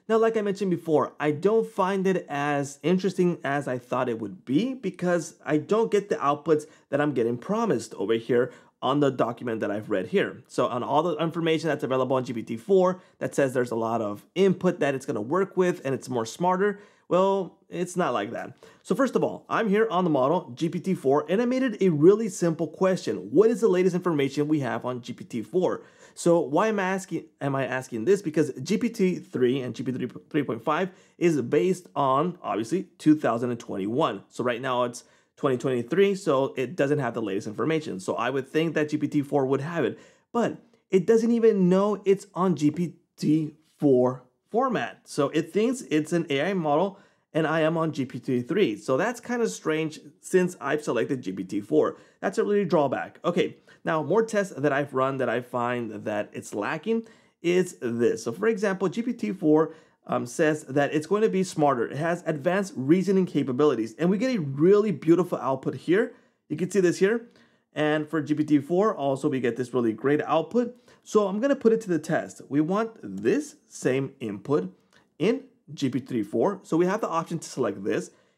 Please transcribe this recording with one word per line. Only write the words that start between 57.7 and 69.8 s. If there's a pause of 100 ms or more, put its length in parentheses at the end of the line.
this.
So
for
example,
G
P
T
four, (320)
um,
says
that
it's
going
to
be
smarter.
It
has
advanced
reasoning
capabilities,
and
we
get
a
really
beautiful
output
here. (360)
You
can
see
this
here. (440)
And
for
G
P
T
four,
also
we
get
this
really